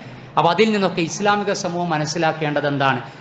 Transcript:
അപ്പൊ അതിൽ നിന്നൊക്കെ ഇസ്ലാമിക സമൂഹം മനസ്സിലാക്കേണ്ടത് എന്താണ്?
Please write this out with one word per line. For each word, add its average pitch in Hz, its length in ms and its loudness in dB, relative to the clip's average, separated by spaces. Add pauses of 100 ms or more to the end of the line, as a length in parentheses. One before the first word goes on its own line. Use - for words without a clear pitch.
(360)
അപ്പൊ 151 140 4
അതിൽ 214 220 4
നിന്നൊക്കെ 196 280 0
ഇസ്ലാമിക 202 520 0
സമൂഹം 175 380 -2
മനസ്സിലാക്കേണ്ടത് 151 760 0
എന്താണ്? 139 340 2 (200)